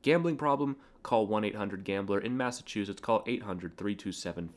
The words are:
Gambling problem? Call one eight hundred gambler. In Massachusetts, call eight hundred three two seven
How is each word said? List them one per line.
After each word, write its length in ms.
Gambling 360
problem? 380
Call 260
one 180
eight 100
hundred 300
gambler. 340
In 160
Massachusetts, 640
call 260
eight 180
hundred 340
three 180
two 160
seven 460